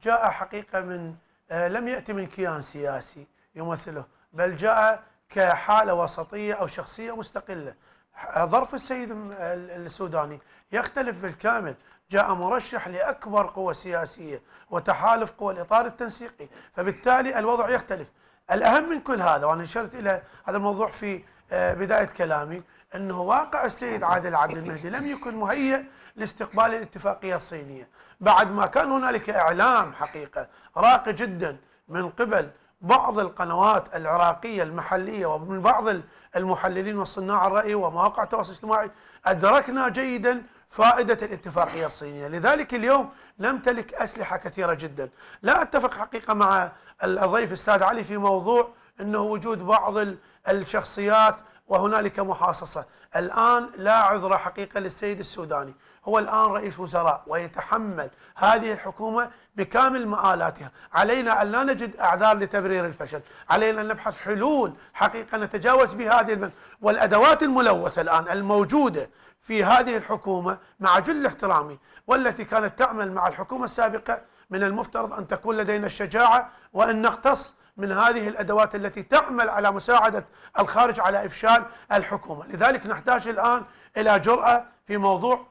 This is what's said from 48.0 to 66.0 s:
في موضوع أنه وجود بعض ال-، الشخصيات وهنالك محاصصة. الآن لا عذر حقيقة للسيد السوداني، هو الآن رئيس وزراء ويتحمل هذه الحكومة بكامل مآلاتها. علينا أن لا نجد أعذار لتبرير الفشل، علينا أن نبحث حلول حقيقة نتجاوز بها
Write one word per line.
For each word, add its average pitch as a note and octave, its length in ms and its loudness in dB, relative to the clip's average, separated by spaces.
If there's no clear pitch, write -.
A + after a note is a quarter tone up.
في F#3+ 140 -8
موضوع G3+ 520 2
أنه G#3 200 -2
وجود G#3+ 440 -4
بعض G#3 320 2
ال-، G3+ 200 -2
الشخصيات G#3 840 2
وهنالك G3+ 520 2
محاصصة. F3 640 -2
الآن A3+ 640 2
لا G3+ 180 4
عذر G3 420 2
حقيقة G3 420 -8
للسيد G3 400 -6
السوداني، D3+ 560 -8
هو G#3+ 140 2
الآن A3 320 2
رئيس G3+ 280 -6
وزراء E3 480 0
ويتحمل E3+ 840 -4
هذه A3 380 2
الحكومة A3 560 -6
بكامل B3 520 0
مآلاتها. F3 640 -2
علينا A3 480 2
أن G#3 100 0
لا A#3+ 120 0
نجد C4 340 -4
أعذار G3+ 400 4
لتبرير F#3+ 480 -2
الفشل، D3 360 -10
علينا G#3+ 320 2
أن G#3+ 60 -6
نبحث G#3+ 300 -6
حلول G#3+ 560 0
حقيقة A3 440 -2
نتجاوز G#3+ 560 2
بها A3+ 280 2